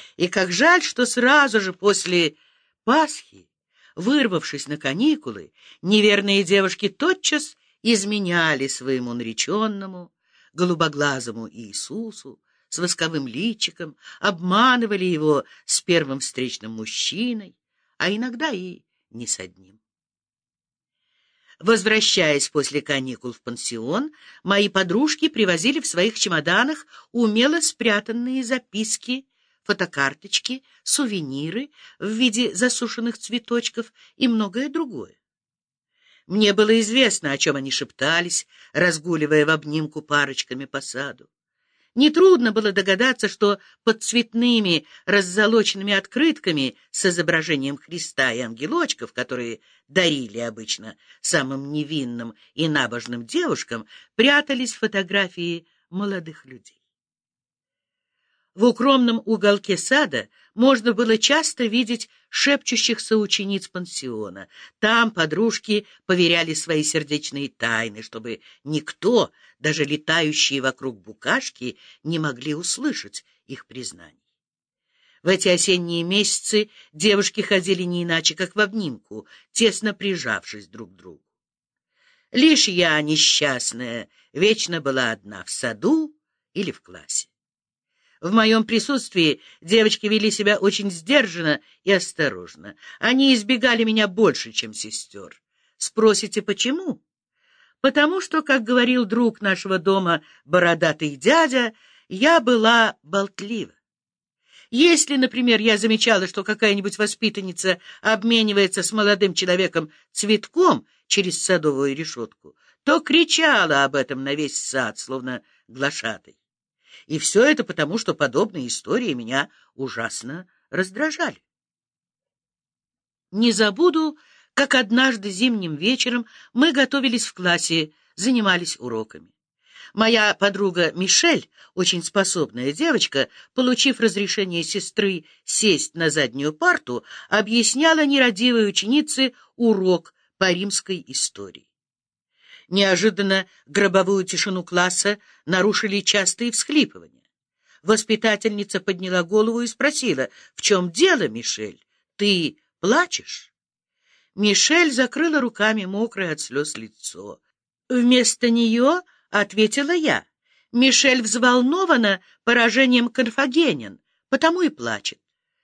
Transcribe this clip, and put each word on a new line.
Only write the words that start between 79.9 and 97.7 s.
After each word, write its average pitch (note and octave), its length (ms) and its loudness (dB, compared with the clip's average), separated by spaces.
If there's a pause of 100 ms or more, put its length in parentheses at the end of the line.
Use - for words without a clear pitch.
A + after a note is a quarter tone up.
прижавшись A#2+ 720 -6
друг G2+ 240 -18
к G2 40 -20
другу. F2 300 -20 (1080)
Лишь D4 360 4
я, E3+ 340 2
несчастная, B2+ 1080 -2 (220)
вечно F3 480 0
была C3 300 -2
одна G#2 340 -12
в - 60 -16
саду A3 640 -2 (380)
или G3 160 -6
в - 120 -12
классе. - 480 -10 (920)
В E3+ 120 -6
моем A3 320 4
присутствии G#3+ 800 0 (180)
девочки G#3+ 480 2
вели G#3+ 240 2
себя G#3 260 0
очень G3+ 320 -2
сдержанно E3+ 680 -2 (240)
и F#3 80 0
осторожно. G2 840 -4 (220)
Они C4 360 4
избегали A#3 480 0
меня A3 240 2
больше, F3+ 460 0
чем A2 200 -6
сестер. - 680 -14 (340)
Спросите, A3 640 0
почему? C4+ 640 -4 (800)